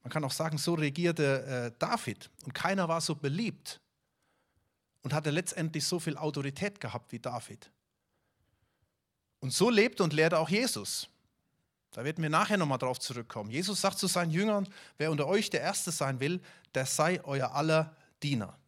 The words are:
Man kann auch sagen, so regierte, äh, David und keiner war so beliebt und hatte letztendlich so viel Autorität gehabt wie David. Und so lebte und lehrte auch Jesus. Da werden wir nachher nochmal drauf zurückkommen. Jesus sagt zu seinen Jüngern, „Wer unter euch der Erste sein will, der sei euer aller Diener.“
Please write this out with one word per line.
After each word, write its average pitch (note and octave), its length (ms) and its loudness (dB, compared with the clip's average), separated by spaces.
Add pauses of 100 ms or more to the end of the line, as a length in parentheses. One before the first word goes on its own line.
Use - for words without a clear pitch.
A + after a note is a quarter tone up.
Man B2 80 -10
kann D#3 140 -2
auch C3+ 80 -4
sagen, D#3 260 -2
so E3+ 160 0
regierte, C#3 960 2
äh, - 60 -20
David - 520 -2 (140)
und C3 100 -10
keiner F#3 340 0
war E3 120 2
so D#3 140 -2
beliebt D3 680 -4 (1200)
und C3 100 -4
hatte D3+ 180 0
letztendlich D#3+ 560 -2
so F3 140 -2
viel E3 160 -4
Autorität D3+ 640 -4
gehabt - 320 -8
wie A#2 80 -10
David. - 500 -10 (1700)
Und B2+ 120 -4
so G#3 160 6
lebte A#3 340 6
und D#3 120 2
lehrte D#3+ 240 6
auch D#3 100 2
Jesus. G3+ 600 -2 (840)
Da A2+ 120 -10
werden D#3+ 180 -2
wir D3+ 80 0
nachher G3+ 260 4
nochmal C#3+ 220 2
drauf B2+ 200 -2
zurückkommen. A2+ 520 -8
Jesus F#3 300 -2
sagt F#3+ 180 0
zu F#3+ 100 0
seinen F3 240 0
Jüngern, G3+ 360 2 (300)
„Wer D#3 140 0
unter D3 160 0
euch G#3 220 2
der E3 100 0
Erste E3+ 320 -2
sein C3+ 260 0
will, E3 220 -2 (340)
der C3 120 0
sei E3+ 360 2
euer C#3 320 -2
aller D#3 400 2 (280)
Diener.“ A#2+ 460 -2